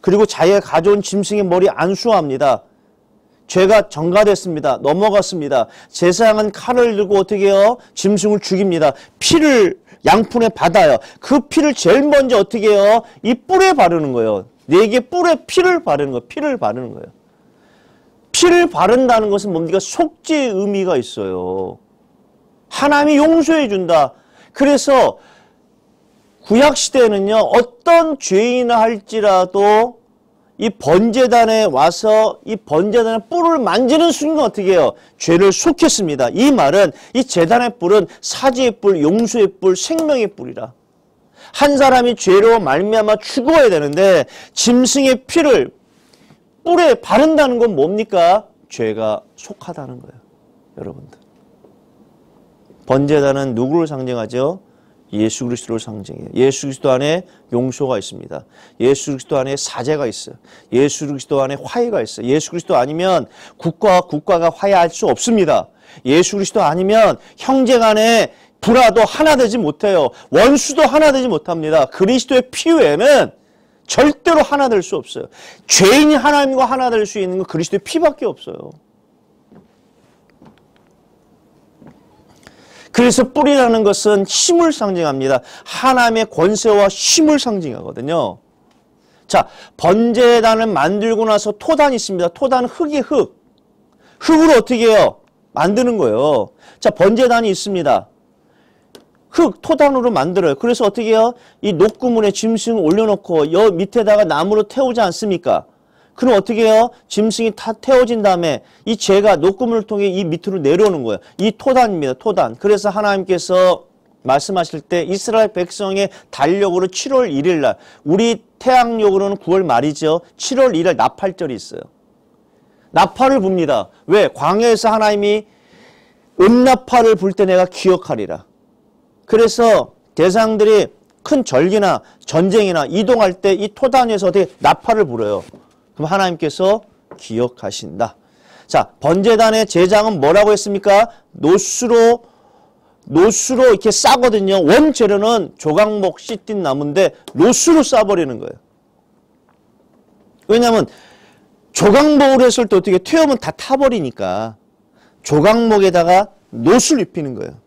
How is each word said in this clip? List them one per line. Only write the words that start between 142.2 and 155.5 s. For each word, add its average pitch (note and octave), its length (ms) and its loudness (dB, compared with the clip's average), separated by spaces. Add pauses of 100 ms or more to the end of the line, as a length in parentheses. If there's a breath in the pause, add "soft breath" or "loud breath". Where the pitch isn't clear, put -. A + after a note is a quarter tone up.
노수로 A3+ 640 2
이렇게 G#3+ 240 2
싸거든요. G#3+ 720 2
원재료는 G#3+ 920 2
조각목 G3 640 -2
씨띤 G#3 420 -8
나무인데 D3 480 0 (220 loud breath)
노수로 B3+ 500 4
싸버리는 F#3+ 560 0
거예요. E2+ 140 -14 (1900)
왜냐하면 A3+ 400 2 (840 soft breath)
조각목으로 C4+ 720 4
했을 A#3+ 200 2
때 G3 120 0
어떻게 F#3 200 0
태우면 C#4+ 420 0
다 D#3 120 -8
타버리니까 A#2+ 1040 -4 (680 soft breath)
조각목에다가 F#3+ 1080 2 (200)